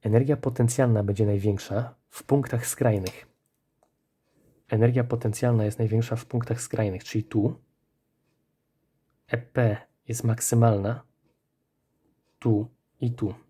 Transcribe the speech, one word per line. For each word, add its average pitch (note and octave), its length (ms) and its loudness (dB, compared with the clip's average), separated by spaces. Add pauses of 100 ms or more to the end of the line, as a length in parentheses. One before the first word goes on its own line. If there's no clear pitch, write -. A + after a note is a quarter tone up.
Energia B2+ 340 2
potencjalna A#2+ 640 2
będzie G2+ 240 0
największa G#2 680 -2 (160)
w - 120 -18
punktach C3+ 440 0
skrajnych. G#2+ 600 -2 (1400)
Energia A#2+ 360 2
potencjalna A#2 600 0
jest G#2 140 -4
największa A2+ 380 0
w A#2 100 -10
punktach A#2 340 -4
skrajnych, G#2 440 -4
czyli A2 200 -4
tu. G2+ 300 -2 (1700)
E A#2+ 100 -2
P A#2 380 0 (320)
jest A#2 160 -8
maksymalna, A2+ 760 2 (1400)
tu A2 300 0 (320)
i B2 100 0
tu. G#2+ 240 -4 (160)